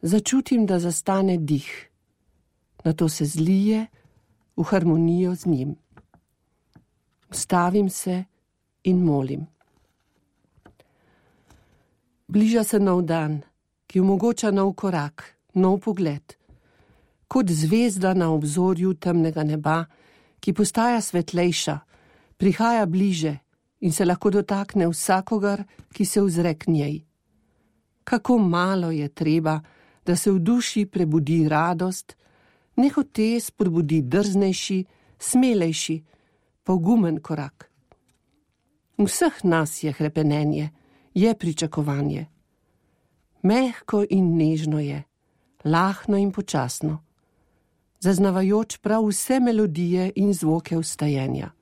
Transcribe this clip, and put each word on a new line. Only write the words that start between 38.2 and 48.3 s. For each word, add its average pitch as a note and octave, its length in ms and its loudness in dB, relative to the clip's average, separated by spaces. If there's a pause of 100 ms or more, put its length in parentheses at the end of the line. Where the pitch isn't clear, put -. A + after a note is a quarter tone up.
V G3+ 80 2
vseh - 380 -2
nas E3 380 0
je D3+ 100 -2
hrepenenje, D3+ 800 -2 (440)
je G#3+ 200 2
pričakovanje. D3+ 920 -4 (1160)
Mehko A3+ 680 0
in F#3 260 2
nežno D#3 440 0
je, C#3+ 220 -6 (600)
lahno F#3 540 0
in G3 140 0
počasno, D3+ 680 -4 (1000)
zaznavajoč F#3+ 760 0